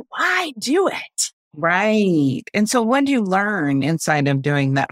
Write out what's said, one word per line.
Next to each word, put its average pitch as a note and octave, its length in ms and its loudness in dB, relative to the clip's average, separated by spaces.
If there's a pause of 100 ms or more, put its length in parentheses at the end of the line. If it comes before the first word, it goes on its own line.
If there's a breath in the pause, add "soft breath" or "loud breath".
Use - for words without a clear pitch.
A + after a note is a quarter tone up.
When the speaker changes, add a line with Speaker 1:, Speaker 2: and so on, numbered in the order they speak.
Speaker 1:
why F4+ 500 -2
do D4 280 0
it? - 440 -6 (220)
Speaker 2:
Right. F3 880 2 (100)
And G#3 160 0
so B3 140 0
what C4+ 220 2
do C#4 60 0
you B3+ 120 2
learn F#3 600 0
inside C#3+ 440 0
of C#3 160 0
doing C#3 320 0
that C3+ 160 -2